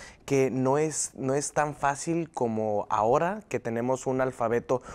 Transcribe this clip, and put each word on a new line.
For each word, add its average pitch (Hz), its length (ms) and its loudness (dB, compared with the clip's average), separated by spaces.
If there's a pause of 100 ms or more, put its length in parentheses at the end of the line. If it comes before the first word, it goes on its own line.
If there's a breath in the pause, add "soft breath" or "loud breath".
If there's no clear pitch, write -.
(260 loud breath)
que 135 260 2
no 131 260 2
es, 151 380 -2
no 135 180 -2
es 143 200 -2
tan 147 200 0
fácil 156 560 -2
como 110 640 -2
ahora 151 480 2 (100)
que 120 100 -2
tenemos 120 460 -2
un 131 160 0
alfabeto 120 640 0 (120)